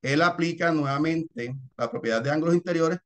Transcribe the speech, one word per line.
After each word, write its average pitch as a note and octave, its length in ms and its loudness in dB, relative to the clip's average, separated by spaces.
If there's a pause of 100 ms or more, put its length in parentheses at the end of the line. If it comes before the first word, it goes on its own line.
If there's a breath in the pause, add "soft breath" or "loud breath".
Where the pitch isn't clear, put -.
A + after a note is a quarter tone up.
Él C#3+ 200 2
aplica E3+ 520 2
nuevamente C#3+ 800 -2 (220)
la A#2 120 -2
propiedad A2+ 320 0
de C3+ 80 -2
ángulos D#3 260 2
interiores E3+ 500 0